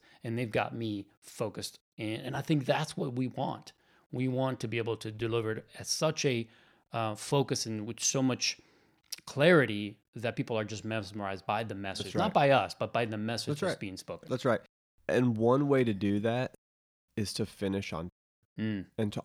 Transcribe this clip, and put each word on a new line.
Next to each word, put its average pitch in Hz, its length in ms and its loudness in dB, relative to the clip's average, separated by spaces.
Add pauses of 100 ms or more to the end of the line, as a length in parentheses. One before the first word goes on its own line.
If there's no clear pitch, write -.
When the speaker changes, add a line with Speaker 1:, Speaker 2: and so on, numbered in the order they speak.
(240)
Speaker 1:
and 117 140 -2
they've 120 140 -2
got 123 240 0
me 107 320 -4 (140)
focused. - 580 -8 (180)
And, 110 260 -6
and 131 140 -6
I 139 40 -4
think 147 240 0
that's 143 320 0
what 151 160 -4
we 127 140 0
want. - 460 -6 (380)
We 131 160 -2
want 127 340 0
to 123 60 -4
be 113 120 -2
able 113 180 -2
to 110 140 -8
deliver 110 400 -2
it - 160 -6 (120)
at - 80 -10
such 156 380 0
a, 117 220 2 (460)
uh, 113 220 0
focus 139 520 0
and 107 180 -6
with 113 140 -10
so - 240 0
much - 360 0 (680)
clarity 123 720 4 (180)
that 113 200 -4
people 113 220 -2
are 107 60 2
just 104 220 -6
mesmerized 101 600 -4
by 110 180 0
the 104 120 -8
message. 98 320 -6
Speaker 2:
That's 92 80 -6
Speaker 1:
Not 175 100 2
Speaker 2:
right. - 80 -2
Speaker 1:
by 147 180 6
us, 104 260 4
but 110 160 -4
by 117 120 2
the 110 120 -4
message 110 300 -4
Speaker 2:
That's 147 140 -2
Speaker 1:
that's 185 120 0
Speaker 2:
right. - 60 -10
Speaker 1:
being 95 180 -8
spoken. - 320 -12
Speaker 2:
That's 123 160 -2
right. 117 160 4 (460)
And 120 300 4
one 127 300 4
way 135 160 6
to 113 100 2
do 101 280 2
that 117 340 0 (600)
is 104 180 -2
to 113 120 -2
finish 98 480 -2
on 85 160 -6 (500)
Speaker 1:
Mm. 104 280 -2 (100)
Speaker 2:
and 104 160 0
to - 120 -6